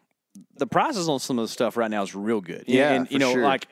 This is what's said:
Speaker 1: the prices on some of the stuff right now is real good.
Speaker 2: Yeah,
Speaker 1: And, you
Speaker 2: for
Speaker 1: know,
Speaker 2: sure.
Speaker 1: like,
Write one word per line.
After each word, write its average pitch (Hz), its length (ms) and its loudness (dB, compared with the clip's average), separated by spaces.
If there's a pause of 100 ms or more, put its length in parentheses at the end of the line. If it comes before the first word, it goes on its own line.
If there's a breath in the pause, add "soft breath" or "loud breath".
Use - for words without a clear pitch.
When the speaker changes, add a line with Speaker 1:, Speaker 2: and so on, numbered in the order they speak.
(580 soft breath)
Speaker 1:
the 139 100 -2
prices 196 400 0
on 143 120 0
some 123 200 -2
of 113 40 0
the 107 80 -4
stuff 117 260 -2
right 113 120 0
now 107 140 -2
is 92 100 -6
real 104 280 -2
good. - 260 -12
Speaker 2:
Yeah, 131 240 4
Speaker 1:
And, 131 180 0
you 139 60 -4
Speaker 2:
for 139 40 2
Speaker 1:
know, 131 140 4
Speaker 2:
sure. 123 100 2
Speaker 1:
like, 135 280 0